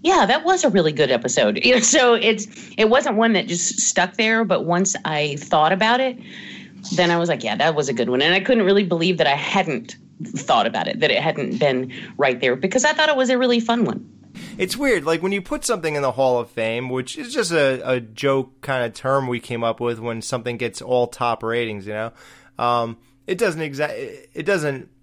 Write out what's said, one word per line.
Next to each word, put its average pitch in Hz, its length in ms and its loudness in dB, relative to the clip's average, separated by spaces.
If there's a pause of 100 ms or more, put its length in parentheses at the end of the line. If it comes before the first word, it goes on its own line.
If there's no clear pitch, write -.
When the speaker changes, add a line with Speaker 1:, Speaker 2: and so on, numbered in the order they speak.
Speaker 1:
yeah, 320 240 4
that 277 180 0
was 359 200 2
a 285 60 4
really 170 220 4
good 139 200 2
episode." 117 480 2
<laughs> - 40 -6
You 247 120 4
know, 233 60 2
so 247 320 4
it's, 220 340 0 (300)
it 220 120 4
wasn't 247 280 2
one 226 160 4
that 185 140 0
just - 320 -4
stuck - 360 0
there, 226 280 2
but 180 220 0
once 175 300 0 (100)
I 151 300 -2
thought 156 360 2
about 220 280 2
it, 254 180 -2 (800)
then 175 160 2
I 170 60 2
was 170 120 0
like, 131 140 -2
"Yeah, 107 140 -2
that 156 180 2
was 139 140 0
a 131 40 -2
good 117 160 -2
one." 127 120 2
And 160 120 4
I 196 60 2
couldn't 226 240 2
really 196 220 4
believe 175 320 0
that 156 100 4
I 139 80 2
hadn't 147 640 -4 (280)
thought - 400 0
about 87 220 -2
it, - 140 -6
that 156 100 4
it 101 100 2
hadn't 139 380 -2
been 131 340 0 (240)
right 131 220 2
there, 127 160 2
because 190 300 0
I 302 80 2
thought 311 160 2
it 294 60 2
was 262 140 2
a 254 80 2
really 240 220 2
fun 233 260 0
one. 110 240 -6 (480)
Speaker 2:
It's 185 200 -4
weird, 247 260 2
like, 160 180 0
when 190 100 -2
you 202 100 -2
put - 240 -6
something 165 300 -2
in 143 60 -2
the 131 100 2
Hall 127 280 2
of 113 100 -6
Fame, 117 400 -4
which 127 280 -6
is 240 160 -10
just 214 180 -2
a, 135 360 2
a 127 120 0
joke 131 640 -2
kind 131 220 -2
of 113 100 -4
term 135 340 -2
we 123 120 -4
came 117 240 -6
up 113 160 -2
with 120 200 -2
when 113 220 -8
something 120 360 -6
gets 117 240 -6
all 123 260 2
top 120 360 -4
ratings, 113 420 -4
you 104 80 -8
know, 110 180 -6 (460)
um, 117 400 0 (300)
it 185 100 -4
doesn't 180 240 0
exa-, 135 720 -6
it 160 100 -10
doesn't 151 460 -2 (140)